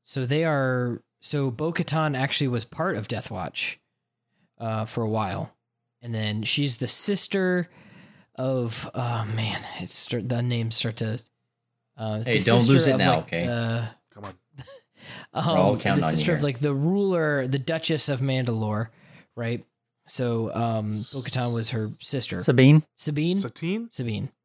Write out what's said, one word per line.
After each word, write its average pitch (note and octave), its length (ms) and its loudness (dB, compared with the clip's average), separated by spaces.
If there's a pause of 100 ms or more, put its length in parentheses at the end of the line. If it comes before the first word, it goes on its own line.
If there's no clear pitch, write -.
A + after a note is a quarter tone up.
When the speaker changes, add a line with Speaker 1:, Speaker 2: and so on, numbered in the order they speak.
Speaker 1:
So C3 240 -4
they D3+ 200 2
are, B2+ 560 0 (180)
so C#3 320 -2
Bo-Katan D#3 680 -2
actually C3+ 300 0
was A#2+ 180 -2
part F3 300 -4
of G#2+ 140 -6
Death G#2+ 200 -6
Watch. - 480 -6 (800)
Uh, A2 280 -4
for A#2 180 -4
a G#2+ 60 -2
while. G2+ 420 -2 (500)
And A#2 120 -8
then G#2+ 300 -2
she's C#3 340 0
the A#2+ 100 -2
sister F#3 800 2 (680)
of, B2+ 580 -2
oh A#2+ 320 -2 (100)
man, A2 260 -4 (180)
it's - 160 -2
start, A#2+ 340 -2
the A#2 120 0
names A#2 340 0
start A2+ 220 -2
to, A2+ 220 -4 (760)
uh, A2 260 -4
Speaker 2:
Hey, A#2 160 2
Speaker 1:
the F#2+ 60 4
Speaker 2:
don't A#2 140 8
Speaker 1:
sister A#2 140 6
Speaker 2:
lose C#3 140 6
it C3+ 60 6
Speaker 1:
of, - 60 2
Speaker 2:
now, F2 180 4
Speaker 1:
like, D#2+ 80 -2
Speaker 2:
okay? E2+ 200 -4
Speaker 1:
the A#2 420 -2 (260)
Speaker 3:
Come G#2 120 -16
on. F#2 80 -14 (240)
Speaker 1:
<laughs> - 760 -20
um, - 140 -2
Speaker 2:
We're E3+ 100 2
all F#2+ 200 4
counting C#3 240 2
Speaker 1:
the - 60 4
Speaker 2:
on D#3 40 4
you A2+ 60 2
Speaker 1:
sister D#2 160 2
of, D3 60 0
Speaker 2:
here. C#3+ 40 0
Speaker 1:
like, C3+ 160 -2
the C#3+ 140 2
ruler, D#3+ 760 2
the C3+ 120 0
Duchess D#3+ 500 0
of B2+ 100 0
Mandalore, A2+ 680 0 (460)
right? A#2 300 -6 (420)
So, A#2 460 -2
um, A2+ 340 0 (100)
Speaker 3:
S- - 160 -6
Speaker 1:
Bo-Katan B2 400 -2
was A2+ 160 -2
her A2 300 -4
sister. - 420 -2
Speaker 4:
Sabine? C#3+ 420 8 (120)
Speaker 1:
Sabine? D#3 440 -2
Speaker 3:
Satine? F#3+ 520 -6
Speaker 1:
Sabine. A2+ 380 -4 (160)